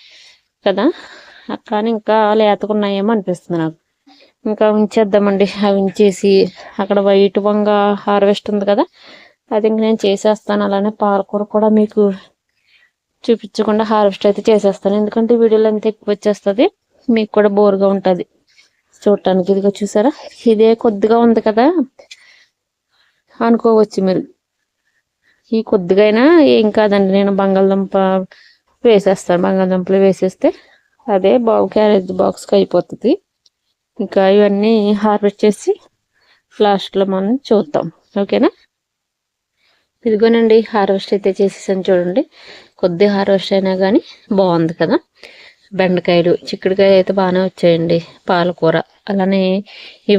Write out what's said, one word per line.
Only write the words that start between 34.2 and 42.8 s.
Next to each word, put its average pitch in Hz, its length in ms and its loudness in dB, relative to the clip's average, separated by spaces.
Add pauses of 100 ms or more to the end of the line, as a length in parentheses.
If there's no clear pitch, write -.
ఇవన్నీ 208 380 2 (300)
హార్వెస్ట్ 208 420 -2
చేసి 214 260 -2 (840)
లాస్ట్లో 196 580 -2
మనం 196 180 -4 (160)
చూద్దాం, - 400 -2 (340)
ఓకేనా? 202 280 0 (1600)
ఇదిగోనండి, 226 520 2 (160)
హార్వెస్ట్ 196 420 -2
అయితే 202 240 -2
చేసేసాను 190 480 -4
చూడండి. 180 360 0 (580)